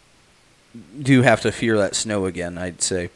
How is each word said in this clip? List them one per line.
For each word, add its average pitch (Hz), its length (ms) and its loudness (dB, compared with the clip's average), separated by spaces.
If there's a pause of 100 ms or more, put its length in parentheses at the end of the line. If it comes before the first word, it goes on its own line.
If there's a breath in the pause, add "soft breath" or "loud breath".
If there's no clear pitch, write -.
(1000)
do 131 220 6
have 120 180 4
to 110 100 0
fear 110 280 0
that 98 160 0
snow 104 320 -2
again, 87 320 -6
I'd 87 240 -8
say. 90 340 -2